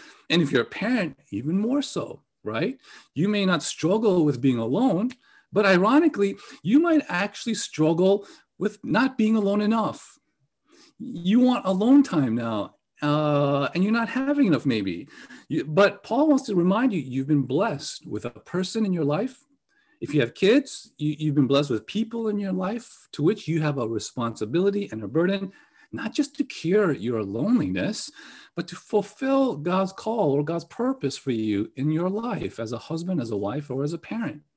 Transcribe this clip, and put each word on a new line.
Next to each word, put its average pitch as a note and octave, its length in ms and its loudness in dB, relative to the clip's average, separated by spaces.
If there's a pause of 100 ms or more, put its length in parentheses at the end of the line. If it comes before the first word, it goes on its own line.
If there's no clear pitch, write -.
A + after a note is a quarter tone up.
(280)
And E3+ 120 4
if C#3+ 120 2
you're - 100 4
a A3+ 40 -8
parent, G#3+ 520 -4 (140)
even C#3 260 -2
more B3+ 240 0
so, - 400 -8 (220)
right? C#3+ 340 -4 (340)
You E3+ 160 0
may G#3 160 0
not F#3 200 2
struggle F#3 600 2
with C3+ 160 0
being B2+ 180 2
alone, F#3 520 0 (420)
but G3+ 140 2
ironically, G3+ 680 4 (260)
you G#3+ 160 4
might E4 300 4
actually G#3 460 -4
struggle F3 680 2 (320)
with - 280 -4
not B3+ 340 0
being A3 160 4
alone G#3 260 2
enough. G#3 560 -2 (840)
You F#3 420 0
want B3 240 2
alone G#3+ 380 6
time C#3 320 0
now, A#2 400 -4 (260)
uh, D3 760 2
and F3 80 0
you're G3+ 80 2
not A3+ 200 0
having C#4 380 0
enough D3 180 0
maybe. G2+ 420 -2 (400)
You, C3 160 -2
but F#3 380 2
Paul C#4 260 2
wants C4 160 4
to G#3+ 100 -4
remind G3 380 2
you, F3+ 80 -2
you've C3+ 260 -4
been C#3+ 180 2
blessed C#3+ 600 -4
with G#2 200 -8
a A#2+ 40 -8
person F#3+ 540 -4
in F#3+ 80 0
your E3 140 0
life. F#3 400 -4 (560)
If D3 100 -8
you D3 80 4
have A#2+ 140 0
kids, - 640 2
you, D3 200 -4
you've D3+ 160 0
been C#3 120 4
blessed C#3 240 2
with A2 160 -2
people A3+ 420 -4
in G#3 100 -2
your G3 140 -4
life F#3 600 -6
to - 100 -6
which G#3 260 0
you D#3+ 140 0
have D3 160 0
a A2+ 100 -2
responsibility B2 1040 -2
and A2 100 -8
a G2+ 60 -8
burden, F#3+ 440 0 (380)
not - 220 -8
just - 240 -2
to - 80 -2
cure F#3 480 0
your A2+ 300 -2
loneliness, A#2 920 -2 (420)
but F3 140 -8
to - 80 -12
fulfill C4 800 0
God's F#3 360 -2
call A3 400 0
or C#3+ 120 2
God's E3 220 -4
purpose B3 500 -4
for - 140 -6
you A2 460 -2
in C#3 140 -2
your E3 200 0
life G#3+ 500 -6
as A2+ 120 -6
a A#2 60 -6
husband, E3 440 -6
as A#2 80 -8
a G#2+ 80 -4
wife, A#2 320 -6
or C3 120 -4
as D3+ 120 -4
a E3 40 -8
parent. G#3 440 -8 (140)